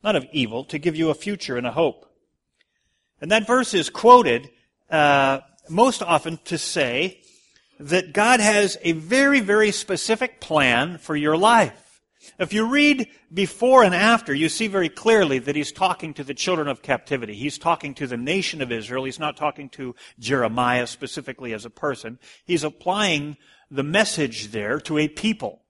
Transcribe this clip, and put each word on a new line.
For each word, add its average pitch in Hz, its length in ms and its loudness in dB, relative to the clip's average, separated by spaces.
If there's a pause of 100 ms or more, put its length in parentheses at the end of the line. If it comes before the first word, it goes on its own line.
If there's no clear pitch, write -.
not 208 100 0
of 131 180 -2
evil, 123 340 -4
to 160 120 -8
give 156 160 -2
you 160 160 0
a 147 40 0
future 196 420 -6
and 123 100 -4
a 117 60 -4
hope." 151 320 -2 (1160)
And 160 100 -8
that 214 160 2
verse 247 260 0
is 180 160 0
quoted, 220 640 4 (400)
uh, 139 500 4 (300)
most 226 320 2
often 165 420 0
to 175 140 -6
say 147 640 -4 (560)
that 165 340 -2
God 226 280 4
has 208 420 2
a 170 100 0
very, 254 480 2
very 208 300 2
specific 220 680 -4
plan 143 580 2
for 156 180 -8
your 151 200 0
life. 208 640 2 (380)
If 185 140 -4
you 220 140 0
read 277 420 2 (240)
before 233 520 4
and 180 100 4
after, 208 400 2
you 160 140 0
see 220 180 -2
very 190 240 -2
clearly 190 480 2
that 139 180 -4
he's 147 160 -6
talking 170 420 -4
to 147 100 -12
the 139 100 -10
children 160 340 -2
of 131 140 -8
captivity. 120 520 -4
He's 131 220 -8
talking 156 380 -4
to 143 120 -10
the 123 100 -8
nation 156 440 -4
of 123 120 -6
Israel. 117 320 -6
He's 131 140 -10
not 151 180 -6
talking 147 340 -8
to 127 240 -14 (240)
Jeremiah 123 680 0
specifically 127 680 -12
as 107 100 -12
a 117 60 -16
person. 127 480 -8 (260)
He's 165 200 -2
applying 156 760 -2 (320)
the 139 140 -4
message 147 640 -2
there 107 320 -4
to 151 180 -4
a 151 100 2
people. 190 600 -6